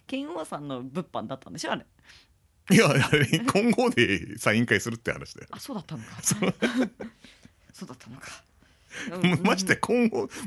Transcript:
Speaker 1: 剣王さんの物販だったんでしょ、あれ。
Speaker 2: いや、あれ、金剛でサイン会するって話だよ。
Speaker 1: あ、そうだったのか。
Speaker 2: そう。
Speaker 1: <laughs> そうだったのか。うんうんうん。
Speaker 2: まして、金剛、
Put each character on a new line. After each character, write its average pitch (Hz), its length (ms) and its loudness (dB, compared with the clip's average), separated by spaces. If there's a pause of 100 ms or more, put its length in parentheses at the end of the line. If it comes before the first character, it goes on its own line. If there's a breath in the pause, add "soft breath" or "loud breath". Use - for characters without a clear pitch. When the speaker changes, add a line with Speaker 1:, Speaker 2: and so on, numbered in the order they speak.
Speaker 1:
剣 277 260 -8
王 320 120 -8
さ 170 120 -10
ん 147 100 -10
の 131 140 -6
物 135 300 -8
販 107 160 -6
だ 135 80 -6
っ - 40 -14
た - 100 -20
ん - 40 -14
で 156 60 -10
し 320 80 -6
ょ、 233 60 -2
あ - 20 0
れ。 - 100 -10 (840 soft breath)
Speaker 2:
い 185 60 8
や、 208 120 8
あ - 60 4 (160)
れ、 147 160 4
金 226 440 2
剛 240 180 2
で 104 480 2
サ 113 160 2
イ 110 80 4
ン 120 40 2
会 107 140 4
す - 100 -4
る 117 60 -6
っ - 40 -14
て - 120 -4
話 - 220 -10
だ - 80 -18
よ。 - 100 -16
Speaker 1:
あ、 - 80 -14
そ - 140 -12
う - 20 -6
だ 190 60 -6
っ - 40 -18
た 156 120 -10
の 110 60 -12
か。 - 200 -16
Speaker 2:
そ - 120 0 (120)
う。 185 80 0
Speaker 1:
<laughs> - 0 - (1160 soft breath)
そ - 120 -16
う - 40 -16
だ 127 60 -16
っ - 20 -20
た - 120 -20
の 127 100 -16
か。 - 80 -18 (840 loud breath)
う 175 60 -8
ん 185 40 -4
う 180 60 4
ん 180 60 6
う 160 80 2
ん。 - 20 0
Speaker 2:
ま 214 140 4
し 190 80 -2
て、 - 100 4
金 240 320 2
剛、 - 220 -2 (180 loud breath)